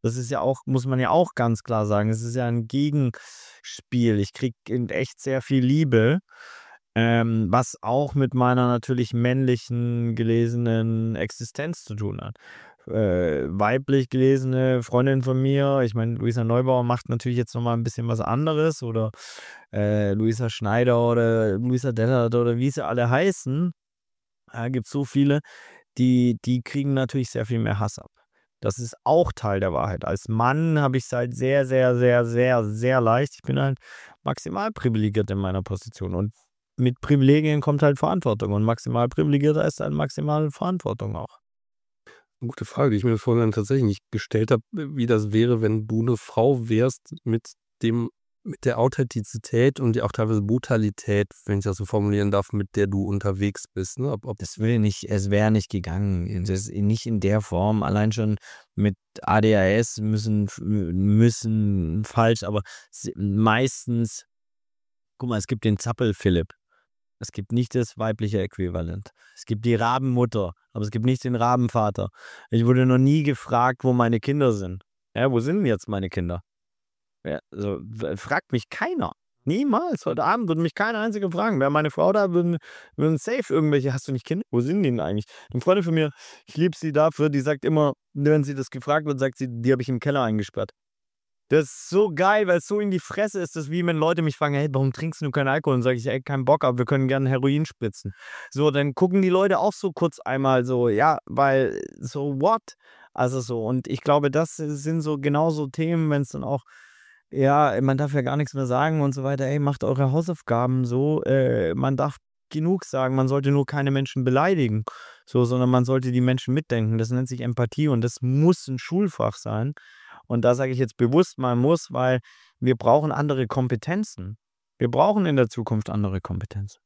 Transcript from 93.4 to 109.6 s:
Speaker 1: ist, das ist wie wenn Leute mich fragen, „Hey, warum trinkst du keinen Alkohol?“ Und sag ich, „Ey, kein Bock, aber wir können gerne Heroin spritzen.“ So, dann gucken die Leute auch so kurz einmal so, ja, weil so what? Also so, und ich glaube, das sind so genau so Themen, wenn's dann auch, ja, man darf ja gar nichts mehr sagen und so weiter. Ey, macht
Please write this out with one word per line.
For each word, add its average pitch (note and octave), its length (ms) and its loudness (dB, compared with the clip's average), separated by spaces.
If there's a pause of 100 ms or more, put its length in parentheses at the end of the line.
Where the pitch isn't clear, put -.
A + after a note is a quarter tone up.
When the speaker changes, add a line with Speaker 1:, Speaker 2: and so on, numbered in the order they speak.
Speaker 1:
ist, E3+ 140 -8
das D#3 120 -6
ist C#3+ 40 -10
wie F3 160 -2
wenn E3 100 0
Leute E3 260 0
mich D3+ 140 0
fragen, D3 180 0
„Hey, C#3+ 180 0
warum C3+ 200 2
trinkst D#3+ 300 -8
du C#3+ 80 -4
keinen C#3 160 0
Alkohol?“ C3+ 300 2
Und B2 60 0
sag B2+ 140 2
ich, A#2 100 -6
„Ey, C3 140 -2
kein C3+ 240 -4
Bock, D3 200 4
aber B2 140 2
wir B2 60 2
können C3+ 220 0
gerne C3+ 220 0
Heroin C#3 380 2
spritzen.“ - 460 -8 (380)
So, C#3+ 220 2
dann C#3+ 220 0
gucken F#3 280 2
die F#3 60 4
Leute F#3 300 4
auch G3 140 0
so F#3 200 -6
kurz - 280 -2
einmal C3 440 2
so, B2 240 2
ja, C3+ 380 2
weil C3+ 540 2 (200)
so C#3 400 -6
what? A3 340 0 (400)
Also B2+ 260 0
so, A#2 240 -4
und B2+ 240 -2
ich B2 120 0
glaube, C#3+ 300 2
das D#3 260 -2
sind D3+ 460 -4
so D3+ 160 -2
genau D3+ 320 2
so D3+ 180 -4
Themen, D#3+ 420 0
wenn's C#3+ 200 0
dann C#3 140 -8
auch, C3+ 180 -4 (680)
ja, C#3 500 2
man C3+ 160 2
darf C#3 160 -2
ja C#3+ 100 0
gar B2+ 140 -2
nichts D3 180 -4
mehr C3+ 120 -4
sagen D3 340 0
und C#3 120 0
so C3+ 120 -8
weiter. C3+ 220 -2
Ey, C#3+ 120 -2
macht C#3+ 260 -2